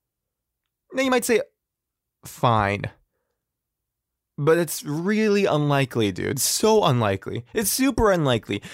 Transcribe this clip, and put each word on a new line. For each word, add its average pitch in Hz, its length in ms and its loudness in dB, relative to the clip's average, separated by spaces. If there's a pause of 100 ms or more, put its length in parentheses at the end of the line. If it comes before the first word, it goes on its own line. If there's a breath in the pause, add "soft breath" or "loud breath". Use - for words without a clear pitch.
(920)
Now 262 100 -2
you 262 80 0
might 247 140 2
say, - 160 2 (840)
"Fine. 104 680 0 (1500)
But 160 160 4
it's 170 260 -4
really 202 600 0
unlikely, 139 680 0
dude. 95 260 -4
So 214 460 2
unlikely. 113 580 -2 (100)
It's 208 160 -2
super 233 400 0
unlikely 131 520 0 (120)